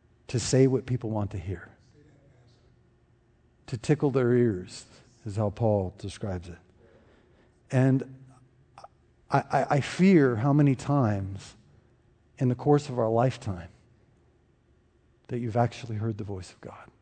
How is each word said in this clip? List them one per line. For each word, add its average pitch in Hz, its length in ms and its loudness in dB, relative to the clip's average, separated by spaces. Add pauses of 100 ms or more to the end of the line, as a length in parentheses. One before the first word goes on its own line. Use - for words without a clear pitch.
(260)
to 120 140 -4
say 131 260 4
what 127 200 0
people 123 240 -4
want 104 220 -2
to 104 40 -10
hear, 90 320 -8 (2000)
to 127 100 -8
tickle 147 340 0
their 123 220 2
ears, 110 540 0 (400)
is 101 100 -8
how 104 140 0
Paul 104 480 0
describes 90 500 -10
it. 90 80 -16 (1120)
And 131 460 2 (1120)
I, 143 80 2
I, 135 300 -2
I 139 140 2
fear 165 520 4
how 139 200 2
many 143 200 6
times 104 840 -2 (840)
in 127 100 0
the 123 60 0
course 143 340 2
of 123 100 -6
our 113 120 0
lifetime 113 580 -2 (1600)
that 123 120 -6
you've 117 180 -2
actually 117 380 -2
heard 110 200 -4
the 107 80 -10
voice 95 260 -10
of - 120 -20
God. - 260 -18 (140)